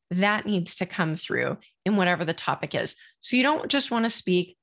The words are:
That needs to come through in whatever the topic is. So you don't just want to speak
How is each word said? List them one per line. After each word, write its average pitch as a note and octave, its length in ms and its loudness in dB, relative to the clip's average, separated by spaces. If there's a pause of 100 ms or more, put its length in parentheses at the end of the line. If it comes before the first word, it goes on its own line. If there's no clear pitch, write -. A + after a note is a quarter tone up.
(100)
That G3+ 360 2
needs F#3 300 0
to F#3 100 -2
come D#3+ 300 -2
through B2+ 420 -2 (260)
in G#3 120 2
whatever F3 280 2
the D#3+ 80 -2
topic - 420 -4
is. - 220 -2 (240)
So - 160 -2
you B3 60 4
don't D4+ 260 0
just C#4 220 0
want A#3 160 2
to A#3 40 2
speak F3+ 520 0